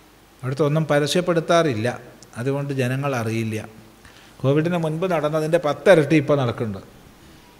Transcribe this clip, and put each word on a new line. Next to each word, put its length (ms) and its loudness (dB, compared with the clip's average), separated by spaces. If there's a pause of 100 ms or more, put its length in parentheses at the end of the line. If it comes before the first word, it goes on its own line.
(420)
അവിടുത്തെ 220 -2
ഒന്നും 200 2
പരസ്യപ്പെടുത്താറില്ല, 1160 0 (360)
അതുകൊണ്ട് 380 -4
ജനങ്ങൾ 420 -2
അറിയില്ല. 520 -4 (680)
കോവിഡിന് 400 0
മുൻപ് 340 -2
നടന്നതിൻ്റെ 480 0
പത്തിരട്ടി 580 4
ഇപ്പോൾ 220 2
നടക്കുന്നുണ്ട്. 480 -4 (720)